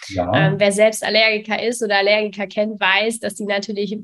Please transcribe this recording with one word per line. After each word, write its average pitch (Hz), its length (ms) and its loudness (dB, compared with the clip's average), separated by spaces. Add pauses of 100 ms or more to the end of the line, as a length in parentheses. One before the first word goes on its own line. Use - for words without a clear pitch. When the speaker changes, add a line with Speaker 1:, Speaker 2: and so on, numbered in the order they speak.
Speaker 1:
Ja. 180 260 -4
Speaker 2:
Ähm, 190 260 4
wer 202 120 4
selbst 214 340 2
Allergiker 214 560 0
ist 233 220 -4
oder 202 140 2
Allergiker 208 500 0
kennt, 208 320 -4
weiß, 208 400 0
dass 208 160 -6
die 208 100 -8
natürlich 202 580 -4